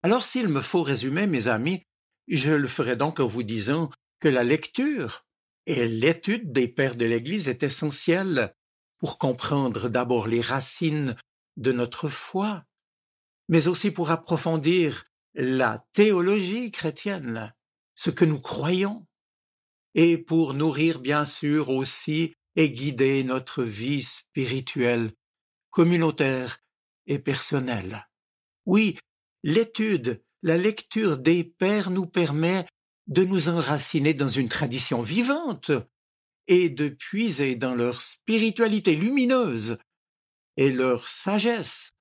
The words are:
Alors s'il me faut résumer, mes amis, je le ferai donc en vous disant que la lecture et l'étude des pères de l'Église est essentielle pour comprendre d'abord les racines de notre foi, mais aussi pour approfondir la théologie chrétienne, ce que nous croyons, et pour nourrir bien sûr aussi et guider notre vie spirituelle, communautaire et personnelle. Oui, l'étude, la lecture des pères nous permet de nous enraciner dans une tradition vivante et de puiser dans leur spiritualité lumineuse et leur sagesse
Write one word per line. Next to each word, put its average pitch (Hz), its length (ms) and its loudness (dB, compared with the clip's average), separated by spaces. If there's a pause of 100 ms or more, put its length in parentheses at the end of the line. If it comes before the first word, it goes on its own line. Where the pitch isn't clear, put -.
Alors 220 200 2
s'il 233 260 -2
me 139 120 0
faut 170 220 0
résumer, 135 420 -2
mes 131 220 0
amis, 127 360 0 (440)
je 147 240 0
le 143 160 2
ferai 123 280 -2
donc 143 240 -2
en 131 80 2
vous 113 160 -4
disant 117 460 -2 (300)
que - 80 2
la 127 160 4
lecture 156 800 -2 (400)
et 127 220 0
l'étude 160 640 0
des 123 160 2
pères 131 280 -2
de 120 100 -2
l'Église 135 420 -2
est 127 160 -4
essentielle 151 880 0 (440)
pour - 200 -6
comprendre 123 720 -2
d'abord 120 380 0
les 117 140 2
racines 135 760 -2 (420)
de 127 140 0
notre 123 380 -4
foi, 190 540 -6 (880)
mais 160 180 4
aussi 180 240 0
pour 165 200 -2
approfondir 160 920 0 (280)
la 127 600 0
théologie 202 800 2
chrétienne, 143 840 -6 (420)
ce - 140 -2
que - 160 4
nous 151 140 2
croyons, 185 680 -2 (840)
et 165 240 6
pour 165 360 0
nourrir 151 460 0
bien 147 260 0
sûr 147 440 0
aussi 151 640 -2 (220)
et 156 160 4
guider 135 520 2
notre 127 400 -4
vie 120 380 -4
spirituelle, 120 1120 -2 (600)
communautaire 151 880 2 (460)
et 139 140 -2
personnelle. 120 880 -4 (580)
Oui, 196 320 4 (460)
l'étude, 180 800 0 (180)
la 165 160 2
lecture 208 600 0
des 165 260 2
pères 190 480 0
nous 185 140 -2
permet 170 600 0 (420)
de 175 160 4
nous 185 260 2
enraciner 151 640 0
dans 139 140 0
une 127 220 0
tradition 131 520 -2
vivante 240 720 -2 (760)
et 175 220 6
de 143 200 -2
puiser 139 640 -2
dans 127 200 -2
leur 120 260 -2
spiritualité 214 960 2
lumineuse 208 840 0 (800)
et 139 140 4
leur 127 360 0
sagesse 208 840 -2 (120)